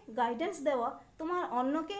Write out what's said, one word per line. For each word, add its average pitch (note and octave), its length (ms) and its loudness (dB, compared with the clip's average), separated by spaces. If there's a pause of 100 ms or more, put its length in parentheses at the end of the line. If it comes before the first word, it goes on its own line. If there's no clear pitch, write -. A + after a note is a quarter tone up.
(160)
গাইডেন্স C4 440 0
দেওয়া, C4 400 2 (180)
তোমার F4 320 -2
অন্যকে C#4+ 500 0